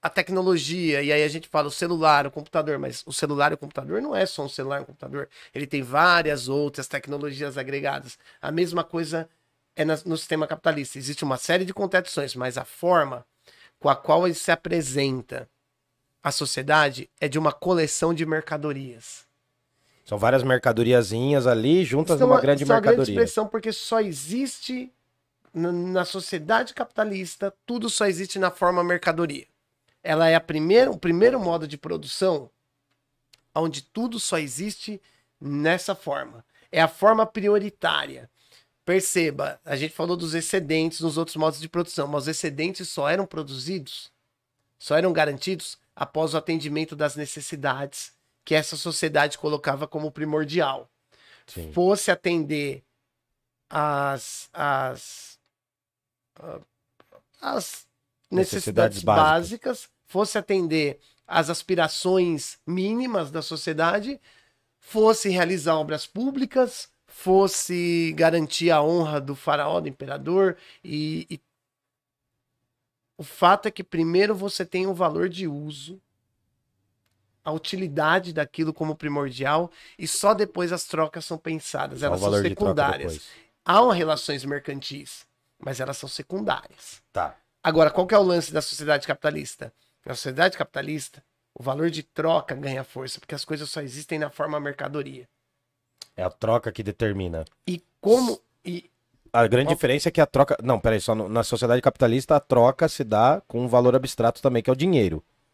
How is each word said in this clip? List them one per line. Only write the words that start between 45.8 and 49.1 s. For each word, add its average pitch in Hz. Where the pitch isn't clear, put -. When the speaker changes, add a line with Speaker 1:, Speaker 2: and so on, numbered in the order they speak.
Speaker 1:
após 156
o -
atendimento 156
das 147
necessidades 143
que 156
essa 156
sociedade 151